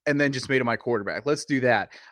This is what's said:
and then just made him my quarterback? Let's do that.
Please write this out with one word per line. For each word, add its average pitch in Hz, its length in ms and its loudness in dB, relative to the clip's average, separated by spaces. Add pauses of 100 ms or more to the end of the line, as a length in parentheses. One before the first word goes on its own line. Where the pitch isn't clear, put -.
and 143 140 0
then 143 140 2
just 131 160 -6
made 131 100 2
him 127 60 0
my 117 100 0
quarterback? 104 500 -4
Let's 147 200 -2
do 135 160 0
that. 117 320 2 (180)